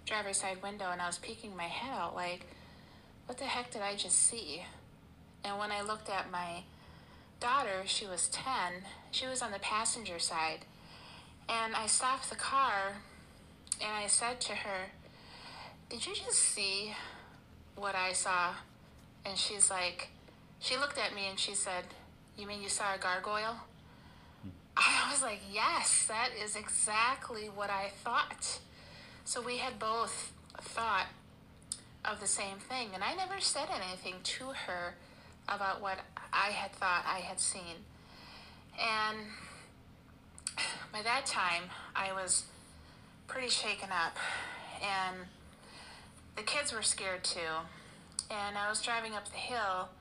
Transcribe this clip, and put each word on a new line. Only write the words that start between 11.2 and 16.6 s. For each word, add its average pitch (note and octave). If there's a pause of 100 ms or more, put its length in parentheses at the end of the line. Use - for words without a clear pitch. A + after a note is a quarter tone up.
And A3+
I A3
stopped C4
the A3
car, G#3 (800)
and G#3+
I G#3
said B3
to G#3
her, G3 (1000)
"Did A#3
you F#4
just C4+
see G3+ (800)